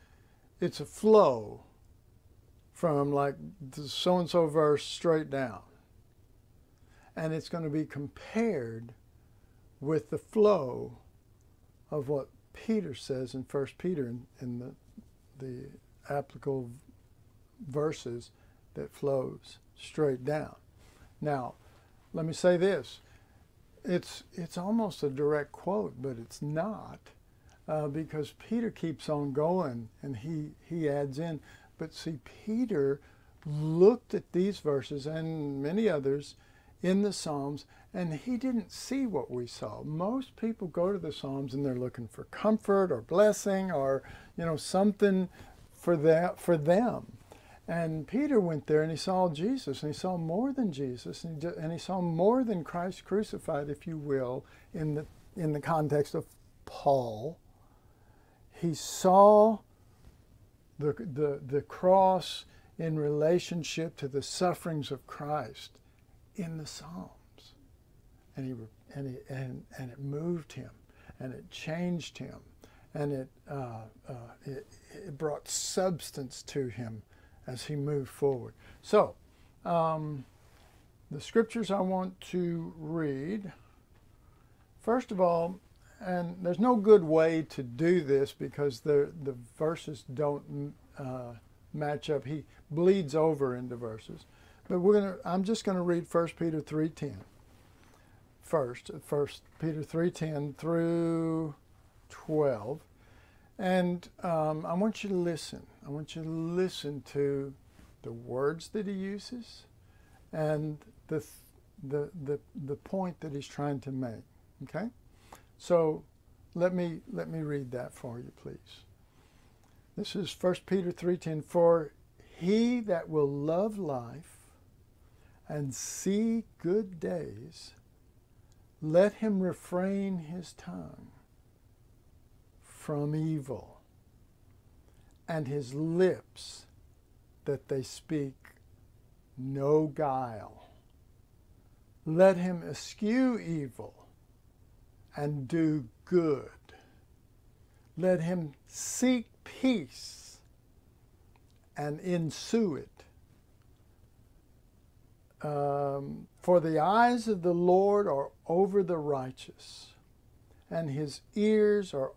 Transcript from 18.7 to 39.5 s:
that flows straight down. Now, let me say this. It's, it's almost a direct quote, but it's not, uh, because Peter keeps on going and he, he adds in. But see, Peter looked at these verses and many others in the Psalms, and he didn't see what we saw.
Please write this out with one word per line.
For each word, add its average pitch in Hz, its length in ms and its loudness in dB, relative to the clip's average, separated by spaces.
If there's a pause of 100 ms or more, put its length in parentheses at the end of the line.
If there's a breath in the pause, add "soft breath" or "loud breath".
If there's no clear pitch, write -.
that - 180 -10
flows - 640 -4 (180)
straight 135 480 -2
down. 147 320 -4 (640 soft breath)
Now, 135 360 -2 (580 soft breath)
let 165 120 -2
me 160 80 -2
say 180 240 6
this. 170 420 0 (840 soft breath)
It's, - 400 -2 (100)
it's 170 240 -10
almost 202 460 -2
a 147 60 2
direct 147 420 0
quote, 180 500 -4
but 127 180 -6
it's - 220 -12
not, 156 580 -4 (680 soft breath)
uh, 151 200 -2
because 151 460 -6
Peter 233 360 -2
keeps - 400 -6
on 147 240 -2
going 147 560 0 (120)
and 139 160 -8
he, 151 340 -6 (180)
he 160 180 -2
adds 143 300 -2
in. 160 220 -4 (400 loud breath)
But 160 140 -10
see, 160 260 -8 (260)
Peter 196 560 0 (440 soft breath)
looked 160 680 6
at - 180 -4
these 185 280 2
verses 139 480 -2
and 156 560 -4
many 196 260 2
others 143 460 0 (480 soft breath)
in 190 180 4
the 202 120 0
Psalms, 143 520 -4 (280 soft breath)
and 175 200 -4
he 247 220 -4
didn't 240 360 -2
see 269 360 -4
what 147 240 -2
we 123 160 -4
saw. 113 360 -10